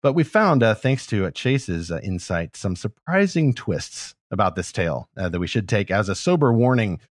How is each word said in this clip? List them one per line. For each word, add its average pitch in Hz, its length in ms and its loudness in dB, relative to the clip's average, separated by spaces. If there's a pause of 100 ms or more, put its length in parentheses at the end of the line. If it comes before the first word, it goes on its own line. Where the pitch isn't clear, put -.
But 170 120 2
we 165 100 4
found, 180 400 4
uh, 110 100 6
thanks 131 320 -2
to, 98 200 0
uh, 85 40 -4
Chase's, 90 600 -2
uh, 82 100 -4
insight, 87 540 -4
some 95 180 -4
surprising 165 800 0
twists - 640 -8 (160)
about 95 240 0
this 92 160 -6
tale, 78 440 -4
uh, 92 120 -4
that 85 100 -4
we 87 80 -2
should 101 220 -2
take 101 240 0
as 98 160 0
a 98 80 -2
sober 151 360 2
warning 117 480 2 (100)